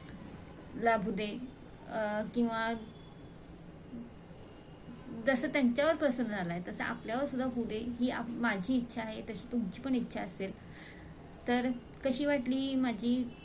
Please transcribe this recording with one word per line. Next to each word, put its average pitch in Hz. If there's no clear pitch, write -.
लाभू 220
दे, 208
अ, 214
किंवा 226
जसं 269
त्यांच्यावर 285
प्रसन्न 254
झालाय 180
तसं 214
आपल्यावर 233
सुद्धा 262
होऊ 233
दे, 214
ही 240
आप-, 233
माझी 233
इच्छा 240
आहे. 220
तशी -
तुमची 208
पण 262
इच्छा 220
असेल 196
तर 247
कशी 269
वाटली 269
माझी 240